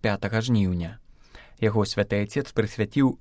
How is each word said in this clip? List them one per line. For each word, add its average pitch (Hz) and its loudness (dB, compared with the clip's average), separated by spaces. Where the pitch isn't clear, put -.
пятага 104 0
жніўня. 95 0
Яго 113 0
Святы 101 0
Отец - -4
прысвяціў 113 0